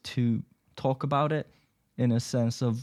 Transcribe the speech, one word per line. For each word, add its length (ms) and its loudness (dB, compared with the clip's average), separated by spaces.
to 380 0
talk 260 -2
about 300 0
it, 160 -4
in 160 2
a 80 2
sense 420 -2
of 200 2